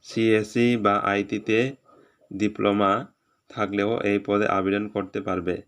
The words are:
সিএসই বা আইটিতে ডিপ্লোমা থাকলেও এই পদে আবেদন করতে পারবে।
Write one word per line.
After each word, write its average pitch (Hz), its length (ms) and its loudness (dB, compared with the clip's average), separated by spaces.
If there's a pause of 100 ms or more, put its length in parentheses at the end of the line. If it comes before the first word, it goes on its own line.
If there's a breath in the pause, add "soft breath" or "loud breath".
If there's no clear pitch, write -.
সিএসই 113 600 2 (140)
বা 101 100 4 (180)
আইটিতে 104 460 0 (800 soft breath)
ডিপ্লোমা 104 520 2 (600)
থাকলেও 101 360 -2 (200)
এই 101 160 2
পদে 104 200 2 (120)
আবেদন 98 260 0 (100)
করতে 101 320 -6
পারবে। 90 280 -4 (140)